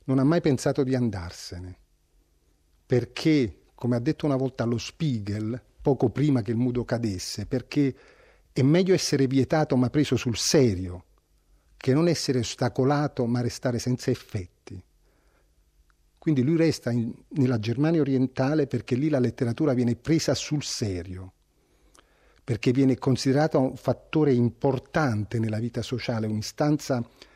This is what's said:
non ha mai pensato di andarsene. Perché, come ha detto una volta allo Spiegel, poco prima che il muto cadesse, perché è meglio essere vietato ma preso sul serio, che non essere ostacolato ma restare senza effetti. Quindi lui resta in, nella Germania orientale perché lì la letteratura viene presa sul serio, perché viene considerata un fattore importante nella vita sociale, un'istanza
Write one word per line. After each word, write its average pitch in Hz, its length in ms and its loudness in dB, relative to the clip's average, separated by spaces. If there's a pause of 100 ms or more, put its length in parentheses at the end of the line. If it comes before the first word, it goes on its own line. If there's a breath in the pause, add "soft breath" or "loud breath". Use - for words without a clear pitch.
non 135 140 2
ha 131 60 4
mai 165 160 4
pensato 143 420 2
di 131 120 0
andarsene. 90 840 -6 (1120)
Perché, 127 760 0 (120)
come 123 220 -2
ha 120 40 -2
detto 151 260 -2
una 139 100 0
volta 131 260 -4
allo 117 160 0
Spiegel, 110 840 -4 (220)
poco 131 280 2
prima 135 300 2
che 110 120 -4
il 110 40 -2
muto 120 280 0
cadesse, 107 600 -4
perché 131 480 -2 (580 soft breath)
è - 100 0
meglio 180 320 4
essere 135 320 2
vietato 135 500 2
ma 123 140 2
preso 143 260 2
sul 113 200 -2
serio, 92 680 0 (720)
che - 160 0
non 160 160 4
essere 135 320 0
ostacolato 131 880 0
ma 120 140 0
restare 120 380 -4
senza 127 320 -2
effetti. - 720 -8 (1400)
Quindi 143 240 2
lui 160 140 2
resta 156 340 0
in, 120 240 -2 (140)
nella 131 300 2
Germania 143 440 0
orientale 135 640 0
perché 123 280 -4
lì 143 140 0
la 143 120 2
letteratura 120 520 0
viene 120 240 0
presa 147 380 0
sul - 280 -4
serio, 92 680 -8 (1120 soft breath)
perché 127 280 0
viene 131 260 2
considerata 139 580 2
un 131 200 2
fattore 143 580 0
importante 120 1040 0
nella 110 200 -2
vita 117 220 -6
sociale, 113 460 -4
un'istanza 127 760 -2 (340 loud breath)